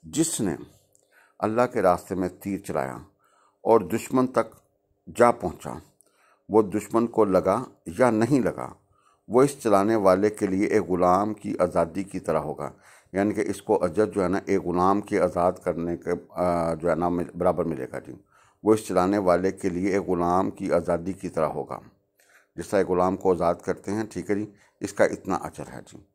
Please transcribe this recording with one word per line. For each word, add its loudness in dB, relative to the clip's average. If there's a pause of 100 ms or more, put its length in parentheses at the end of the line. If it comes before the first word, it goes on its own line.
"जिसने -2 (840)
अल्लाह 2
के -4
रास्ते 2
में -6
तीर -6
चलाया -6 (600)
और 6
दुश्मन 0
तक -2 (580)
जा 4
पहुंचा, -8 (720)
वो 6
दुश्मन 0
को 2
लगा 2 (320)
या 4
नहीं 2
लगा, -6 (480)
वो 6
इस -2
चलाने 4
वाले 4
के -4
लिए 0
एक 2
ग़ुलाम 2
की -8
आज़ादी 0
की -10
तरह -2
होगा।" -8 (420)
यानी 0
कि -4
इसको -2
अजर 0
जो -4
है 0
ना, -2
एक 2
ग़ुलाम 0
के -4
आज़ाद 0
करने -4
के, -6
आ, -2
जो -4
है 2
ना, -2
मिल-, -4
बराबर 0
मिलेगा -6
जी। -18 (420)
वो 6
इस 0
चलाने 2
वाले 2
के -4
लिए -2
एक -2
ग़ुलाम 0
की -8
आज़ादी -2
की -10
तरह -2
होगा। -8 (760)
जिस -10
तरह 4
ग़ुलाम 2
को 2
आज़ाद 0
करते -6
हैं, -4
ठीक -10
है 2
जी, -4 (340)
इसका 2
इतना -4
अजर -8
है -14
जी। -20